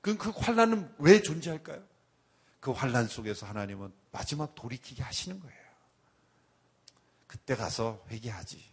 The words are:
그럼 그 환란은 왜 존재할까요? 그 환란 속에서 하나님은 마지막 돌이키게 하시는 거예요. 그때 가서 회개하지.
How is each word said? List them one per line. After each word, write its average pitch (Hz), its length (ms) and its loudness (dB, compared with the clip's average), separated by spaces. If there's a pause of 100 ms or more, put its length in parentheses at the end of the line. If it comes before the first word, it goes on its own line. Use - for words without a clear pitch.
그럼 208 160 0
그 214 140 -4
환란은 226 640 2
왜 185 240 10
존재할까요? 160 600 -6 (760)
그 135 120 -4
환란 120 360 2
속에서 107 380 -6
하나님은 101 480 -8 (180)
마지막 - 440 -8
돌이키게 - 480 -12
하시는 - 360 -8
거예요. 143 200 -20 (1700)
그때 - 280 -4
가서 113 540 -4
회개하지. 113 500 -10 (140)